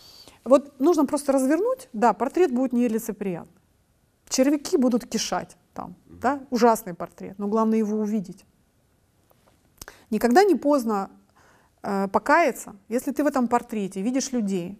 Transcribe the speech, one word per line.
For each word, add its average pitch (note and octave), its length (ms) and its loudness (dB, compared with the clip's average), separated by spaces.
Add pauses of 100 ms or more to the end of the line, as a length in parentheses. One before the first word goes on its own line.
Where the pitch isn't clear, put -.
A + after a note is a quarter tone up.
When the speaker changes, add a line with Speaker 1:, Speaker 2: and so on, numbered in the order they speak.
(440)
Speaker 1:
Вот B3+ 340 4
нужно D4+ 280 4
просто C#4+ 260 -2
развернуть, D#4+ 600 0
да, A3 200 2
портрет C4+ 420 0
будет B3+ 180 -2
нелицеприятный. G#3+ 800 -4 (760)
Червяки D4 480 0
будут B3 280 2
кишать - 520 -6 (180)
там, - 220 -14 (120)
Speaker 2:
Мгм. - 120 -20
Speaker 1:
да, C4+ 200 -2 (100)
ужасный A3 440 2
портрет, F#3 440 -14
но G3+ 100 -6
главное A3 300 0
его G#3+ 200 -2
увидеть. G#3 480 -6 (1600)
Никогда A#3+ 340 4
не F#4 100 4
поздно, A3+ 560 0 (720)
э, G3 260 -2
покаяться, A3+ 680 0 (120)
если B3+ 220 -4
ты C#4+ 140 -2
в - 20 2
этом C4+ 220 0
портрете G#3+ 540 -4
видишь B3+ 300 -4
людей, G3 480 -4